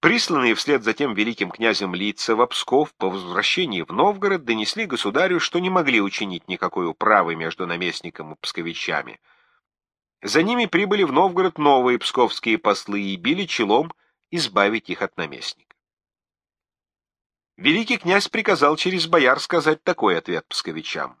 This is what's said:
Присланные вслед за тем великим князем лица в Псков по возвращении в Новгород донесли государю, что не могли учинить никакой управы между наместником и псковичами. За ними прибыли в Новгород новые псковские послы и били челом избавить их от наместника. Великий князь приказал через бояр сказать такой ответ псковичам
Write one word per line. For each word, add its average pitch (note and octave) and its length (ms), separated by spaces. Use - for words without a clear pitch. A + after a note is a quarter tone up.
Присланные D#3+ 540
вслед C3+ 300
за G#2+ 80
тем C3 220
великим G#2+ 360
князем G2+ 440
лица G#2 420
в A#2 120
Псков - 480
по F#2+ 120
возвращении F#2+ 720
в D#2+ 100
Новгород F#3+ 540
донесли A#2 400
государю, D#3 560
что E3+ 200
не F#3 100
могли C#3 320
учинить G2 440
никакой F2+ 400
управы E2+ 500
между E2 300
наместником E2+ 680
и - 20
псковичами. E2 840
За G#2+ 220
ними A#3 240
прибыли G3 380
в C#3 80
Новгород F3+ 440
новые B2+ 420
псковские A2+ 600
послы G2+ 420
и G2 160
били D3+ 300
челом B2 480
избавить G#2+ 600
их E2+ 100
от G2 160
наместника. - 580
Великий G#3 400
князь F#3+ 320
приказал D#3 480
через F3+ 300
бояр D3 340
сказать D#3 440
такой G2+ 340
ответ E2 300
псковичам D#2 720